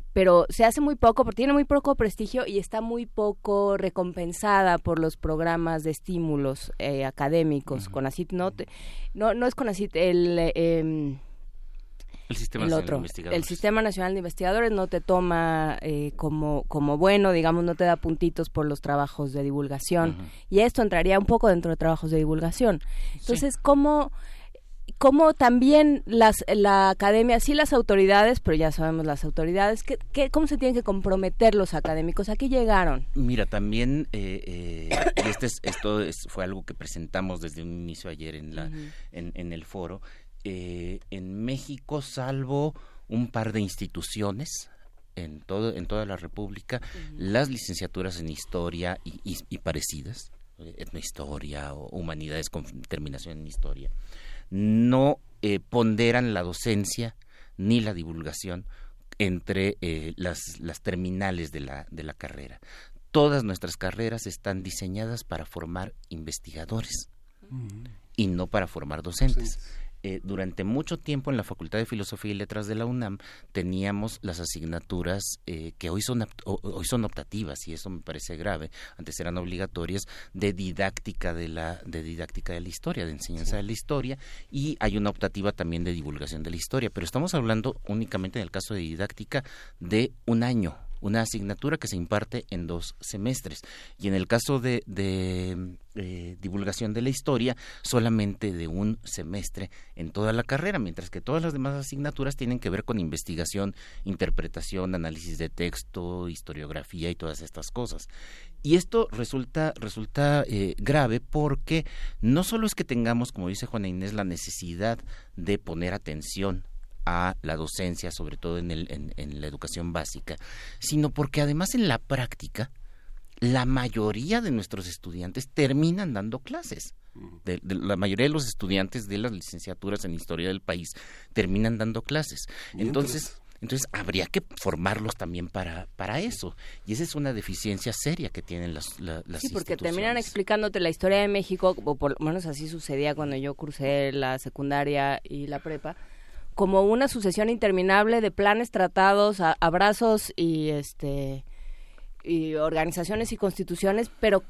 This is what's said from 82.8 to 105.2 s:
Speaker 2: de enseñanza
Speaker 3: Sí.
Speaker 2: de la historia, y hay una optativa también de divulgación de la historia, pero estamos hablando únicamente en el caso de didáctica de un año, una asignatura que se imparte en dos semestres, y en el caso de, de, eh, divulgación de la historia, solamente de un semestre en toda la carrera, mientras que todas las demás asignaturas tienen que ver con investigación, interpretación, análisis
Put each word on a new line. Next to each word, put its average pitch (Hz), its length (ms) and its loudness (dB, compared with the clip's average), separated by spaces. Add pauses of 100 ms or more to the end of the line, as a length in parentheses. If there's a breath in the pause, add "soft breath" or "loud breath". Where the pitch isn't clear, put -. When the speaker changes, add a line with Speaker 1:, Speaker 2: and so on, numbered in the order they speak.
Speaker 2:
de 80 80 -6
enseñanza 80 380 -4
Speaker 3:
Sí. 104 40 2
Speaker 2:
de 101 80 -2
la 104 80 -4
historia, 131 460 -4 (340 loud breath)
y 139 300 -2
hay 107 160 2
una 104 120 2
optativa 101 440 -2
también 85 320 -2
de 87 80 0
divulgación 73 500 -6
de 80 60 -6
la 85 80 -6
historia, 120 320 -2
pero 90 160 -6
estamos 156 280 -2
hablando 113 540 0
únicamente 104 520 -4
en 104 40 -4
el 87 80 -10
caso 95 220 -6
de 98 80 -4
didáctica 101 640 -6 (340 loud breath)
de 107 320 2 (140)
un 117 180 4
año, 117 320 0 (240)
una 104 200 0
asignatura 110 560 -2
que 117 140 -6
se 101 80 -4
imparte 104 520 -2
en 87 160 -4
dos 85 360 -6
semestres, 113 580 -6 (400 loud breath)
y 101 80 -4
en 95 60 2
el 92 120 2
caso 123 360 2
de, 123 240 -2
de, 92 920 -4 (200)
eh, 90 440 -10
divulgación 101 540 -4
de 117 80 -4
la 127 80 0
historia, 127 480 0 (240 loud breath)
solamente 110 720 2
de 82 160 -4
un 104 340 0
semestre 92 640 -8 (280 soft breath)
en 80 140 -8
toda 107 200 0
la 117 120 0
carrera, 165 360 -2
mientras 87 300 -6
que 92 100 -10
todas 160 240 -2
las 165 80 -2
demás 139 220 -2
asignaturas 139 640 -4
tienen 123 200 -2
que 123 120 -4
ver 92 160 -2
con 113 160 0
investigación, 85 760 -4 (300 loud breath)
interpretación, 92 880 -2
análisis 82 420 -6